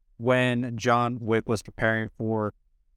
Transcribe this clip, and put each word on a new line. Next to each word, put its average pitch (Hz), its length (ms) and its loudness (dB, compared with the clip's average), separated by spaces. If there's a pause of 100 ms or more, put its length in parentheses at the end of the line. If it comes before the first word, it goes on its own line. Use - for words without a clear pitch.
(160)
when 123 600 0
John 120 440 0
Wick 110 280 0
was 110 140 0
preparing 113 560 -2
for 110 340 -2 (440)